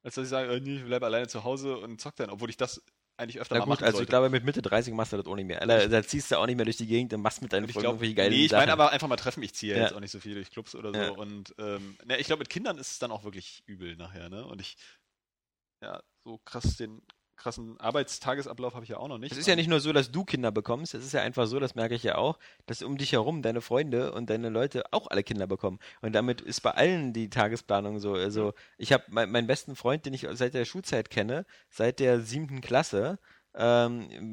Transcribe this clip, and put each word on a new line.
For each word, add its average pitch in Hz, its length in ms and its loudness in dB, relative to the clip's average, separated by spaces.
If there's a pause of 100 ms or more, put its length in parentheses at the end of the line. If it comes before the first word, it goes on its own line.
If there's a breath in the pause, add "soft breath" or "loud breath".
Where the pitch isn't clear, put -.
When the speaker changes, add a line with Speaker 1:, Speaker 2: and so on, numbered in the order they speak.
Speaker 1:
als 127 140 -12
dass 135 80 -2
ich 127 80 -6
sage, 131 200 0
"Äh, 127 80 0
nee, 139 180 -6
ich 127 80 -10
bleib 123 180 0
alleine 117 240 2
zu 113 160 -8
Hause 135 340 -2
und 110 240 -10
zock - 140 -12
dann", 107 160 -6
obwohl 110 180 -6
ich - 80 -10
das - 240 -4 (380)
eigentlich 117 200 -8
öfter - 160 -6
Speaker 2:
Na 117 40 6
Speaker 1:
mal 117 60 2
Speaker 2:
gut, 123 100 2
Speaker 1:
machen - 100 -2
Speaker 2:
also 107 120 6
ich - 40 -
Speaker 1:
sollte. - 80 -2
Speaker 2:
glaube, 127 220 6
mit 123 120 2
Mitte 135 200 0
dreißig 113 320 2
machst 110 180 -2
du 101 40 0
das 95 100 -4
auch 95 80 -6
nicht 98 100 -4
mehr. 90 160 -4
Alter, 107 260 6
da 110 140 6
ziehst 143 300 -2
du 101 80 4
auch 110 80 4
nicht 123 80 0
mehr 117 100 2
durch 113 120 0
die 113 100 -4
Gegend 113 260 2
und 107 80 -2
machst 110 220 0
mit 117 100 -8
deinen 101 120 2
Speaker 1:
Und 113 40 -6
ich 117 60 -8
Speaker 2:
Freunden 107 140 -2
Speaker 1:
glaub, 117 60 2
Speaker 2:
irgendwelche 110 200 -2
geilen 101 160 6
Speaker 1:
nee, 139 140 6
ich - 60 4
mein 104 100 8
Speaker 2:
Sachen. 151 100 6
Speaker 1:
aber 151 200 6
einfach 143 160 0
mal 123 100 0
treffen. 127 260 -4
Ich - 100 -8
ziehe 104 200 -4
ja 101 60 2
Speaker 2:
Ja. 113 60 4
Speaker 1:
jetzt 95 100 2
auch 101 40 -10
nicht 101 120 -12
so 104 80 -12
viel 104 160 -10
durch 98 160 -10
Clubs - 240 -14
oder 110 180 -8
so. 107 60 -2
Speaker 2:
Ja. 92 100 0
Speaker 1:
Und, 104 500 -12
ähm, 101 360 -8 (100)
na, 127 140 -4
ich 139 80 -4
glaub, 156 120 0
mit 139 100 -10
Kindern 190 300 -6
ist - 120 -12
es - 80 -10
dann 120 120 -6
auch 104 120 -10
wirklich 98 440 -14
übel 90 280 -12
nachher, 85 340 -16
ne? 101 180 -14
Und 98 140 -14
ich, - 160 -14 (1040 loud breath)
ja, 90 180 -12 (240)
so 117 200 -16
krass - 320 -4
den 110 240 -10 (380)
krassen 113 400 -10
Arbeitstagesablauf 127 960 -4
hab 123 80 -12
ich 117 80 -14
ja 113 80 -8
auch 135 100 -10
noch 123 120 -10
nicht. 131 120 -10
Speaker 2:
Es 131 60 -10
ist 156 80 -6
ja 190 80 8
Speaker 1:
Und 165 40 2
Speaker 2:
nicht 165 120 4
nur 156 100 6
so, 151 140 2
dass 131 180 4
du 185 140 -2
Kinder 123 260 0
bekommst, 120 440 -2
es 117 100 -10
ist 135 80 -10
ja 139 80 2
einfach 123 240 0
so, 123 140 0
das 131 160 -2
merke 113 180 0
ich 117 80 -2
ja 104 140 2
auch, 135 240 2 (260 loud breath)
dass - 160 -8
um 135 160 -4
dich 135 140 -4
herum 135 320 2
deine 117 180 0
Freunde 131 500 0
und 117 200 -6
deine 113 180 -2
Leute 123 420 -2
auch - 200 0
alle 98 100 2
Kinder 101 240 -2
bekommen. 95 320 -2 (240 loud breath)
Und 110 140 -4
damit 120 260 2
ist - 200 -6
bei - 100 2
allen 151 420 4
die 110 160 -4
Tagesplanung 104 720 0
so, 101 160 -2
also 104 320 0
Speaker 1:
Mhm. 101 60 -2 (260 loud breath)
Speaker 2:
ich - 120 0
hab - 180 4
mein, 107 200 0
meinen 117 160 2
besten 131 300 -2
Freund, 143 320 0
den 135 80 -6
ich 127 160 -8
seit 123 240 -2
der 117 100 0
Schulzeit - 460 -4
kenne, 120 340 -2 (240 soft breath)
seit 117 300 0
der 123 220 4
siebten 135 400 -6
Klasse, 127 580 0 (340 soft breath)
ähm, 120 540 2 (260)